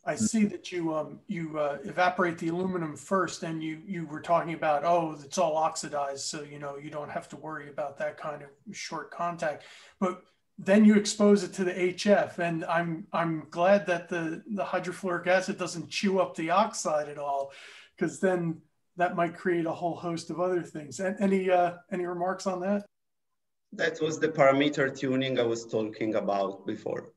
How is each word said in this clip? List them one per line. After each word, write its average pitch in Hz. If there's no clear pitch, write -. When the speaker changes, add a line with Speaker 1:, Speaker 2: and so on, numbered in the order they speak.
Speaker 1:
I 160
see 214
that -
you, 165
um, 151
you, 160
uh, 147
evaporate 180
the 170
aluminum 175
first, 185
and 160
you, 156
you 170
were 151
talking 165
about, 147
oh, 160
it's 139
all 160
oxidized, 143
so, 151
you 147
know, 143
you 147
don't 151
have -
to -
worry 147
about 143
that 151
kind 147
of 143
short -
contact. 170
But 185
then 202
you 214
expose 202
it 180
to 196
the 180
H 180
F, 185
and 170
I'm, 165
I'm 160
glad 190
that 170
the, 165
the 196
hydrofluoric 175
acid 185
doesn't 165
chew 190
up 180
the 165
oxide 170
at 147
all, 139
'cause 165
then 175
that 180
might 170
create 170
a 160
whole 160
host 170
of 156
other 180
things. 147
And 190
any, 190
uh, 175
any 180
remarks 180
on 180
that? 202
Speaker 2:
That 160
was 156
the 156
parameter 139
tuning 131
I 123
was 117
talking 110
about 98
before. -